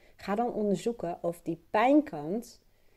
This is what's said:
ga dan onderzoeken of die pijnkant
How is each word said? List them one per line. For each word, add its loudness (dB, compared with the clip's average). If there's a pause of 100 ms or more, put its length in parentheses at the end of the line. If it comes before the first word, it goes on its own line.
(160)
ga -6
dan -2
onderzoeken -4
of -4
die -6 (100)
pijnkant 2 (360)